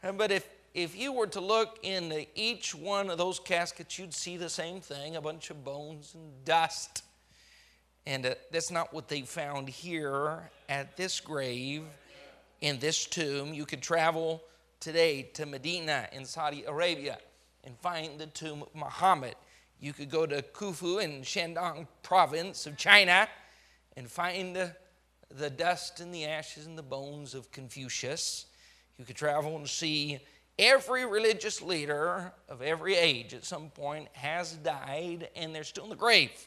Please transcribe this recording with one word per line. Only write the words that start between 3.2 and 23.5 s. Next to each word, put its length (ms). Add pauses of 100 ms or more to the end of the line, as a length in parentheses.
caskets, 600
you'd 160
see 240
the 100
same 320
thing, 360
a 40
bunch 300
of 120
bones 520
and 300
dust. 580 (1040)
And, 180
uh, 100 (160)
that's 200
not 240
what 140
they 140
found 460
here 840 (200)
at 260
this 240
grave, 640 (800)
in 160
this 260
tomb. 480
You 140
could 160
travel 600 (380)
today 420 (120)
to 100
Medina 680
in 120
Saudi 400
Arabia 540 (460)
and 140
find 400
the 100
tomb 340
of 120
Muhammad. 640 (440)
You 120
could 180
go 140
to 160
Khufu 640
in 200
Shandong 680 (140)
province 640
of 120
China 500 (680)